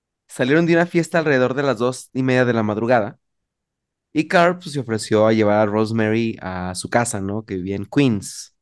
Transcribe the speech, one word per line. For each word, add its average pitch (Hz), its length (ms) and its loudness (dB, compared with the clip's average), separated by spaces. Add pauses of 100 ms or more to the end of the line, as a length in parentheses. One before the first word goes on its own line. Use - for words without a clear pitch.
(280)
salieron 147 380 2
de 165 100 4
una 170 120 4
fiesta 170 320 0
alrededor 131 360 2
de 143 80 -2
las 131 160 0
dos 123 340 -2
y 131 100 -2
media 127 220 2
de 120 80 2
la 113 100 2
madrugada. 107 560 0 (960)
Y 156 140 -2
Carl, 180 320 2
pues, 147 140 -12
se 143 60 -4
ofreció 110 480 0
a 110 60 4
llevar 104 260 2
a 107 120 4
Rosemary 110 680 -2
a 90 340 -8
su - 140 -10
casa, 107 320 -2
¿no? 101 240 -6
Que 107 120 -8
vivía 95 200 -6
en 98 80 -8
Queens, - 760 -4